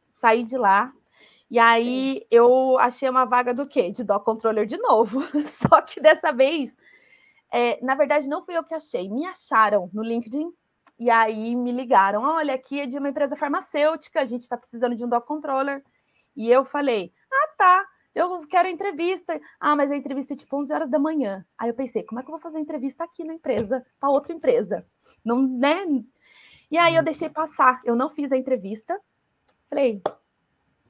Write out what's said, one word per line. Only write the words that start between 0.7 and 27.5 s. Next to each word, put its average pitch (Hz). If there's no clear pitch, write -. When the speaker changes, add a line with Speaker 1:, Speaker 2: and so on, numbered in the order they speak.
Speaker 1:
e 233
aí 247
Speaker 2:
Sim. -
Speaker 1:
eu 254
achei 262
uma 254
vaga 247
do 262
quê? 185
De 214
doc 202
controller 226
de 226
novo. 254
<laughs> 294
Só -
que -
dessa 311
vez, 269
é, 240
na 262
verdade, 285
não 320
fui 349
eu 330
que 330
achei, 208
me 254
acharam 208
no 214
LinkedIn, 233
e 233
aí 226
me 247
ligaram, 220
"Olha, 302
aqui 277
é 285
de 247
uma 285
empresa 285
farmacêutica, 311
a 277
gente 240
tá 240
precisando 240
de 226
um 240
doc 240
controller." 277
E 226
eu 262
falei, 254
"Ah, 554
tá, 370
eu 349
quero 359
entrevista." 349
"Ah, 294
mas 277
a 285
entrevista 277
é -
tipo -
onze 285
horas 302
da 294
manhã." 277
Aí 233
eu 233
pensei, 247
"Como 226
é 262
que 262
eu 302
vou 320
fazer 320
entrevista 294
aqui 339
na 320
empresa, 247
pra 277
outra 285
empresa?" 196
Não, 240
né? 269
E 311
aí 339
eu 330
Speaker 2:
Hum. 285
Speaker 1:
deixei 311
passar, 285